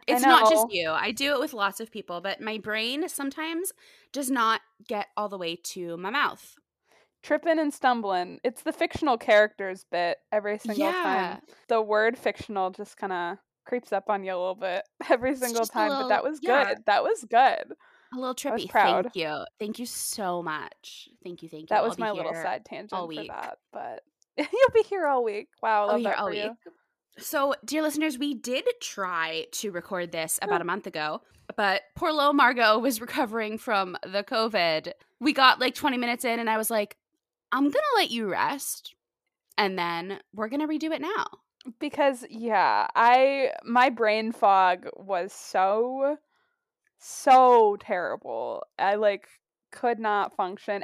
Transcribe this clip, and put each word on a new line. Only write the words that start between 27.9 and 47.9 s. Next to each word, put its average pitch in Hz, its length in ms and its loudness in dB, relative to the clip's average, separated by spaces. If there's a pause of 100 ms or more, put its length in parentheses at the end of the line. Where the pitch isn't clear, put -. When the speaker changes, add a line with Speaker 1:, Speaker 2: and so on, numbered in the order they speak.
Speaker 1:
we 285 180 -4
did 247 300 -4 (160)
try 165 720 -4
to 208 180 -6
record 175 400 -6
this 160 280 -4
about 202 180 0
Speaker 2:
Huh. - 40 0
Speaker 1:
a - 20 -6
month 180 220 -4
ago, 156 340 -6 (360)
but 202 260 2 (140)
poor 330 160 0
little 294 200 4
Margot 240 460 6
was 240 220 -2
recovering 226 580 -4
from 196 460 -2
the 196 180 -4
covid. 196 720 0 (260)
We 277 140 2
got, 262 280 6
like, 254 140 2
twenty 269 240 -2
minutes 240 260 -4
in, 233 140 0
and 233 100 -2
I 220 80 0
was 220 140 -2
like, 214 260 -2 (560)
"I'm 262 120 2
gonna 523 320 2
let 370 160 2
you 226 180 -4
rest, - 640 -4 (640)
and 196 200 0
then 170 420 -6 (120)
we're 214 160 -6
gonna 285 200 -4
redo 311 260 -4
it 269 80 -6
now." 381 240 -4 (540)
Speaker 2:
Because, 277 500 0
yeah, 185 640 2
I, 262 580 4 (120)
my 247 260 4
brain 220 420 0
fog 190 540 4 (100)
was 190 360 -6
so, 247 840 0 (840)
so 247 840 6
terrible. 120 840 -6 (140)